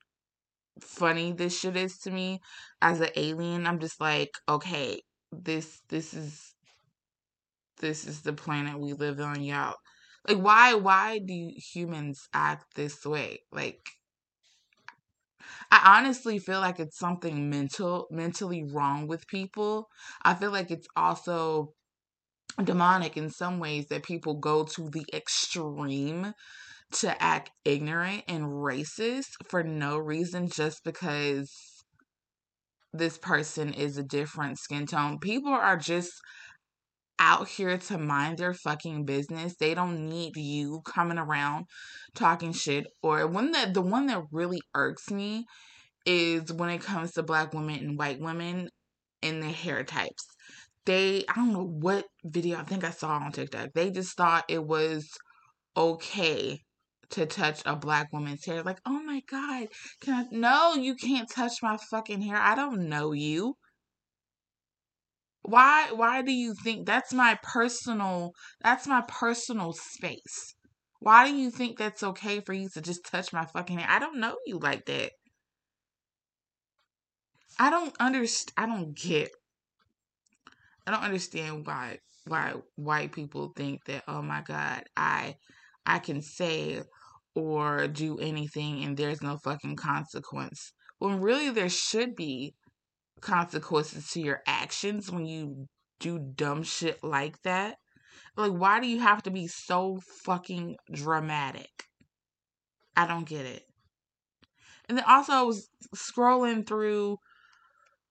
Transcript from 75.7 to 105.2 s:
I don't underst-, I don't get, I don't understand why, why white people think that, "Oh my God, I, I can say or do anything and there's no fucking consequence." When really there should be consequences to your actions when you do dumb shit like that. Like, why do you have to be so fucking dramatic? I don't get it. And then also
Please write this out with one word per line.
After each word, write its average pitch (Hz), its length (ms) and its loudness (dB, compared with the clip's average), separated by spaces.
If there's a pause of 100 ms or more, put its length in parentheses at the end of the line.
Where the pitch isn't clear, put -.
I 269 120 6
don't 330 260 0
underst-, 247 580 0
I 196 120 0
don't 170 280 -4
get, 165 360 -2 (1500)
I 190 60 -4
don't 214 120 0
understand 160 640 -6
why, 127 340 -8 (280)
why 156 260 -2 (220)
white 147 360 -2
people 147 440 -8
think 139 300 -8
that, 139 220 -8
"Oh 147 140 -8
my 147 200 -6
God, 147 420 -6 (120)
I, - 400 0 (500)
I 170 140 2
can 151 220 -4
say 156 640 -4 (500)
or 147 540 0
do 151 320 -4
anything 151 640 -4
and 143 120 -4
there's 147 260 -4
no 143 160 -4
fucking 147 380 -8
consequence." 147 960 -6 (280)
When 196 200 0
really 269 300 2
there 202 200 0
should 226 460 0
be 143 380 -6 (680)
consequences 156 880 -2
to 170 120 -4
your 143 240 -2
actions 196 640 -4
when 170 140 -4
you 147 420 -10 (320)
do 170 200 -4
dumb 143 440 -4
shit 160 400 -4
like 147 400 -2
that. 190 340 -2 (580)
Like, 208 160 2
why 190 280 4
do 254 80 -2
you 233 120 -2
have 214 240 6
to 190 80 -6
be 185 160 -6
so 185 520 -2 (260)
fucking 180 520 -4 (140)
dramatic? 151 920 -4 (1120)
I 175 100 6
don't 170 200 -4
get 151 180 -8
it. 123 180 -12 (1300)
And 240 80 0
then 254 100 0
also 277 260 8